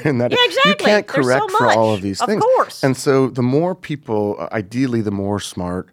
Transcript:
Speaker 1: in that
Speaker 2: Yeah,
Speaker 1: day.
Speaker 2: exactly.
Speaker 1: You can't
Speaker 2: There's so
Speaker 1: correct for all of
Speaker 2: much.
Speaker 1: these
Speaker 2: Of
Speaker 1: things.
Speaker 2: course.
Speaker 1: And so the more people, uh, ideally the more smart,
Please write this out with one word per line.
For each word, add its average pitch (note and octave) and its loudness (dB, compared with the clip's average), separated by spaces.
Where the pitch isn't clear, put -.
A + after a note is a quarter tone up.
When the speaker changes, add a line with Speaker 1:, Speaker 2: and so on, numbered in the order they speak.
Speaker 1:
in C#3+ 0
that B2 0
Speaker 2:
Yeah, A4+ 0
Speaker 1:
day. B4 4
Speaker 2:
exactly. C5 2
Speaker 1:
You D5 0
can't - 2
Speaker 2:
There's B4+ 0
so B2 2
Speaker 1:
correct G#4 -2
for A3 2
all A2 4
of F#2+ -4
Speaker 2:
much. - -10
Speaker 1:
these G2 -4
Speaker 2:
Of B3 -2
Speaker 1:
things. G#3 0
Speaker 2:
course. A#4+ 0
Speaker 1:
And C3 2
so C3+ 2
the B2 -4
more D#3 0
people, G#2+ -4
uh, D#2+ -8
ideally A#2 -2
the G#2 -2
more G2+ -2
smart, F2+ -8